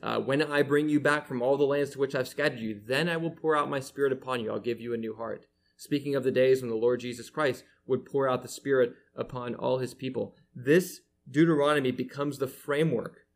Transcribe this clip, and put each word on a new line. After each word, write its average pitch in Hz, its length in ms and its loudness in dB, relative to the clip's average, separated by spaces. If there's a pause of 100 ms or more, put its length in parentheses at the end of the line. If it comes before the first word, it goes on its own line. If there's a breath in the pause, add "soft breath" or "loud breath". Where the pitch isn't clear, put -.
uh, 117 160 -2
"When 131 220 0
I 147 200 2
bring 147 280 2
you 147 100 2
back 147 280 2
from 127 140 -6
all 135 160 2
the 143 60 2
lands 139 280 0
to 135 80 -8
which 135 160 0
I've 131 120 -2
scattered 143 320 -4
you, 110 260 -8
then 135 240 0
I 165 80 -2
will 165 140 -4
pour 156 240 0
out 143 140 0
my 143 100 -2
Spirit 135 340 0
upon 127 260 -4
you. 107 120 -6
I'll 110 80 -4
give 113 220 -4
you 117 120 -6
a 117 40 -2
new 110 180 -8
heart." 113 300 -10 (320)
Speaking 143 380 -4
of 127 80 0
the 127 80 2
days 131 300 6
when 123 80 -6
the 113 60 -2
Lord 120 240 2
Jesus 120 320 -10
Christ 131 320 -2 (240 soft breath)
would 127 180 -2
pour 135 240 0
out 127 140 0
the 120 40 -12
Spirit 127 460 2 (220 loud breath)
upon 123 400 -8
all 127 240 0
his 123 160 -6
people. 117 400 -6 (200 soft breath)
This 147 460 2 (280)
Deuteronomy 147 600 4
becomes 131 480 -4
the 131 100 -4
framework 143 800 -2 (100)